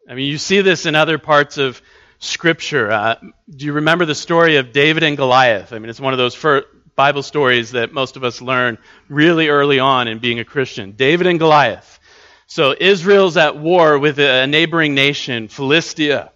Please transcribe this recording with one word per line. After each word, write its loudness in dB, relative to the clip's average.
I -16
mean, -4
you -6
see 0
this 0
in -2
other 2
parts 0
of -4
Scripture. -4
Uh, -2
do -12
you -6
remember 0
the -4
story 2
of -2
David 2
and 0
Goliath? 2
I -12
mean, -14
it's -16
one -2
of -4
those -2
fir-, -2
Bible 0
stories -2
that -4
most -6
of -10
us -6
learn -2
really 2
early 2
on 0
in -8
being -4
a -10
Christian. -8
David 0
and 0
Goliath. 0
So 0
Israel's 2
at 2
war 4
with 0
a, 2
a 0
neighboring 0
nation, -2
Philistia. -2